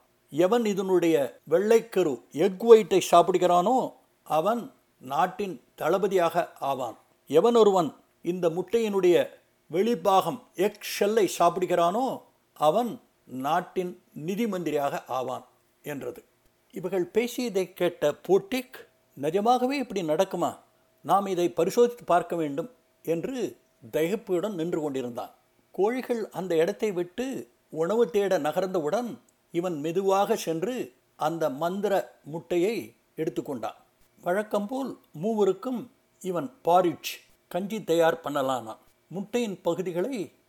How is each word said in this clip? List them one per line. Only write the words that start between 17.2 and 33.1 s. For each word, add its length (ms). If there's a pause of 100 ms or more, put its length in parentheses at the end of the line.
கேட்ட 420
போட்டிக், 720 (260)
"நிஜமாகவே 640
இப்படி 240
நடக்குமா? 560 (440)
நாம் 240
இதை 260
பரிசோதித்து 520
பார்க்க 320
வேண்டும்" 360 (320)
என்று 540 (340)
திகைப்புடன் 600
நின்று 280
கொண்டிருந்தான். 500 (400)
கோழிகள் 580
அந்த 260
இடத்தை 360
விட்டு 580 (200)
உணவு 400
தேட 300
நகர்ந்தவுடன், 800 (340)
இவன் 280
மெதுவாக 560
சென்று 580 (220)
அந்த 340
மந்திர 720
முட்டையை 720 (200)